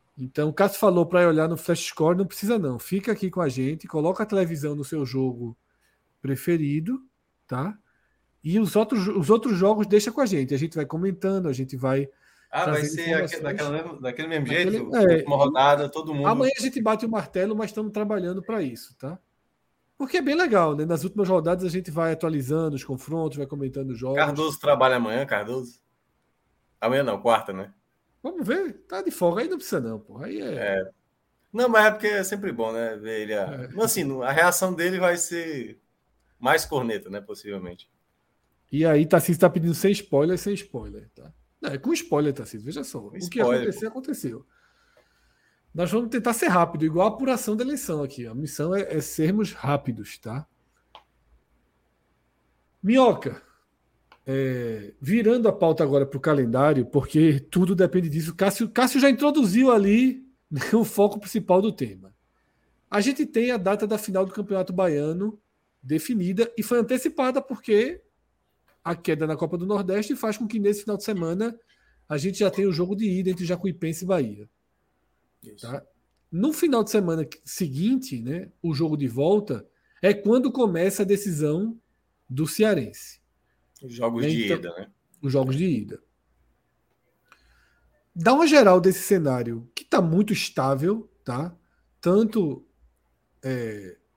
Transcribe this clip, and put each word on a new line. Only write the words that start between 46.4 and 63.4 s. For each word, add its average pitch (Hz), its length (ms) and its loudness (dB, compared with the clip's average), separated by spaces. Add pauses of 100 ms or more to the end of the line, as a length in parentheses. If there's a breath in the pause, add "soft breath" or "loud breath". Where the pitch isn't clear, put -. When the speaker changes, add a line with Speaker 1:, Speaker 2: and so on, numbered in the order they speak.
Speaker 1:
rápido, 170 360 2
igual 160 240 2
a 220 40 0
apuração 233 440 -2
da 226 80 -2
eleição 254 400 -6
aqui. 127 240 -10
A 113 80 -12
missão 151 400 -4
é, 196 60 0 (160)
é - 20 -2
sermos 175 540 0
rápidos, 127 640 -4
tá? 123 280 -10 (2250)
Minhoca, 220 600 2 (840)
é, 123 760 -4
virando 220 460 4
a 208 60 4
pauta 165 300 2
agora 139 220 4
pro 135 140 -6
calendário, 135 640 2
porque 147 540 4 (120)
tudo 185 240 4
depende 175 340 2
disso. 160 260 -4
Cássio, 196 340 0
Cássio 254 300 2
já 269 100 8
introduziu 269 640 4
ali, 226 540 4 (240)
né, 143 120 -4 (120)
o 220 120 6
foco 208 340 2
principal 185 420 2
do 214 100 0
tema. 95 420 -10 (760)
A 202 120 2
gente 269 240 0
tem 240 260 0